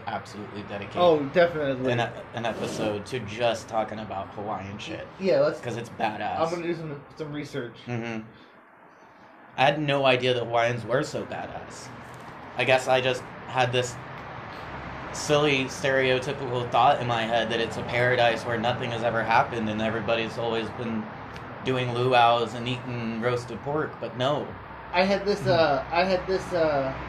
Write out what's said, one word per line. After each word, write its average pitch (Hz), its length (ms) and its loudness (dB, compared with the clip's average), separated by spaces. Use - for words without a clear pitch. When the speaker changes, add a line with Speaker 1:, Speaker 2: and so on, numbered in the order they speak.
Speaker 1:
absolutely 104 580 -8
dedicate 202 340 -8
Speaker 2:
Oh, 170 220 8
definitely. 147 600 2
Speaker 1:
an, 120 60 2
an 117 100 -4
episode 107 640 -2
to 131 140 -4
just 107 460 -2
talking 110 320 -2
about 98 360 -6
Hawaiian 101 420 -6
shit. - 300 -10
Speaker 2:
Yeah, 175 200 4
let's 151 200 2
Speaker 1:
'Cause 117 180 -6
it's 117 120 -8
badass. 104 500 -2
Speaker 2:
I'm 165 120 2
gonna 175 120 -4
do 165 120 -2
some, 151 260 -8
some 147 160 -8
research. 135 420 -8
Speaker 1:
Mm-hmm. 117 340 -4
I 127 80 4
had 151 160 4
no 139 240 2
idea 127 300 4
that 117 80 0
Hawaiians 117 420 0
were 127 180 2
so 117 220 -6
badass. - 600 -10
I 127 80 0
guess 131 220 4
I 131 140 4
just 127 200 0
had 127 240 2
this 123 240 0
silly, 147 540 4
stereotypical 131 1040 0
thought 127 300 6
in 120 60 -2
my 117 160 2
head 113 280 2
that 113 80 0
it's 113 180 -2
a 123 60 -6
paradise 120 600 4
where 117 140 0
nothing 123 320 0
has 113 120 -4
ever 113 200 2
happened 113 460 2
and 107 120 -2
everybody's 113 580 0
always 113 320 -2
been 113 320 -4
doing 127 300 0
luau's 120 580 6
and 120 140 -6
eating 120 540 -4
roasted 120 420 -2
pork, 143 360 -2
but 113 180 -8
no. 127 300 0
Speaker 2:
I 180 120 4
had 196 220 2
this, 202 140 0
Speaker 1:
Mm-hmm. 190 100 0
Speaker 2:
uh, 151 340 4
I 175 80 4
had 185 240 2
this, 185 160 0
uh, 143 400 2